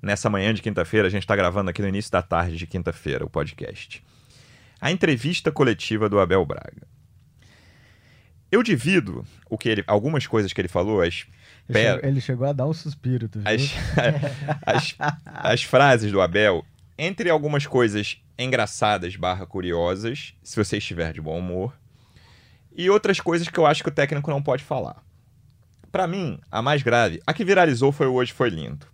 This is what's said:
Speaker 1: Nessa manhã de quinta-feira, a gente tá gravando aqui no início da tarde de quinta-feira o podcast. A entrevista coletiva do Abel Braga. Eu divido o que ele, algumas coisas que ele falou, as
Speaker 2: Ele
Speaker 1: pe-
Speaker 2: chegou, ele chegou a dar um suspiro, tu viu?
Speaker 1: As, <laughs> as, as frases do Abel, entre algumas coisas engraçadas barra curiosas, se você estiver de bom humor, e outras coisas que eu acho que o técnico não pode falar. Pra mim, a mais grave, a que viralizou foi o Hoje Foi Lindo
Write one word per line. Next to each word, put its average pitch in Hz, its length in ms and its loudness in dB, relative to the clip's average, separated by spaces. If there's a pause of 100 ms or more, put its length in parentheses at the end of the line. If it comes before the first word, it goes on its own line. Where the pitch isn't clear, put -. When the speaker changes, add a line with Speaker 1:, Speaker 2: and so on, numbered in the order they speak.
Speaker 1:
Nessa 101 300 -2
manhã 104 240 0
de 95 80 -6
quinta-feira, 98 460 2
a - 20 2
gente 98 160 -4
tá 107 100 2
gravando 95 340 0
aqui 92 120 -4
no 98 60 -2
início 98 220 -4
da 90 120 2
tarde 85 340 -2
de 82 120 -8
quinta-feira 85 580 -6
o - 20 -12
podcast. - 720 -8 (800)
A 143 120 0
entrevista 165 580 0
coletiva 110 580 2
do 101 120 4
Abel 90 260 4
Braga. - 400 -12 (1600)
Eu 226 120 4
divido 131 640 0 (260)
o 107 80 -6
que - 100 -2
ele, 104 180 0
algumas 123 400 2
coisas 104 260 0
que - 80 -4
ele 90 80 -2
falou, 95 340 2
as 87 240 -2 (420)
Speaker 2:
Ele 127 100 -6
Speaker 1:
pe- 110 40 6
Speaker 2:
chegou, 113 260 2
ele 135 120 0
chegou 127 260 -4
a 143 60 -2
dar 135 140 -2
um 156 60 0
suspiro, 127 560 -4
tu 107 120 -8
viu? 104 120 -4
Speaker 1:
As, 135 220 0 (920)
<laughs> - 0 -
as, - 300 0 (320)
as - 360 -2
frases 127 480 4
do 98 100 2
Abel, 92 440 4 (320)
entre 175 320 -4
algumas 147 380 0
coisas 107 520 2 (200)
engraçadas 107 800 -2
barra 92 280 -4
curiosas, 90 960 -4
se - 140 -10
você 104 220 0
estiver 85 340 -6
de 78 80 -12
bom 78 180 -6
humor, 90 360 -6 (1000)
e 180 140 0
outras 202 320 4
coisas 170 280 0
que - 100 -4
eu 160 80 6
acho - 160 4
que - 60 -2
o 139 40 -4
técnico 143 380 -2
não 143 120 -2
pode 135 220 -2
falar. 113 380 -6 (880)
Pra 180 140 0
mim, 165 320 -4 (120)
a 113 120 -4
mais 139 200 0
grave, 113 440 2
a - 80 0
que 226 100 -4
viralizou 156 480 4
foi 143 140 0
o 127 80 0
Hoje 123 180 0
Foi - 160 2
Lindo 73 460 -8